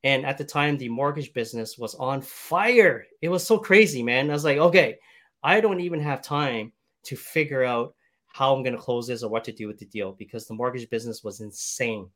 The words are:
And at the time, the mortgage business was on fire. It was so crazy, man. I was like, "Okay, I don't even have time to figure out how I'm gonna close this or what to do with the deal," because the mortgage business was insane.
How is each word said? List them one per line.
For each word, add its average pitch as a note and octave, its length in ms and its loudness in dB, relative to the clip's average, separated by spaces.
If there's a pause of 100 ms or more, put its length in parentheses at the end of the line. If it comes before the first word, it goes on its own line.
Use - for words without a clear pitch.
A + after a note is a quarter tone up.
And C#3 220 2
at C#3 120 -4
the D3 60 -8
time, D3 320 0
the B2+ 120 -6
mortgage C#3 440 -4
business A2+ 460 -6
was A#2 160 -8
on C3+ 260 -4
fire. G3 880 2 (160)
It D#3+ 80 -2
was F3+ 160 -2
so A3 120 4
crazy, F#3+ 440 6
man. B2+ 280 2
I D3 40 0
was D3 100 -2
like, C#3+ 140 4
"Okay, E3+ 400 6 (440)
I F#3 180 4
don't G3 200 2
even E3+ 200 -4
have D3 220 -4
time B2+ 500 -2 (320)
to - 120 -10
figure C#3 480 -2
out A#2+ 300 -2 (320)
how C3+ 280 2
I'm C3 100 -2
gonna A#2+ 120 -2
close A#2+ 300 -4
this A#2+ 160 -6
or A2 80 -6
what A2+ 140 -4
to A2+ 80 -10
do A2 160 -10
with G#2 100 -12
the G2 80 -18
deal," G2 260 -8
because G#2+ 340 -16
the A2+ 80 -12
mortgage B2 360 -6
business A#2 340 -6
was G#2+ 160 -10
insane. G#2+ 760 -8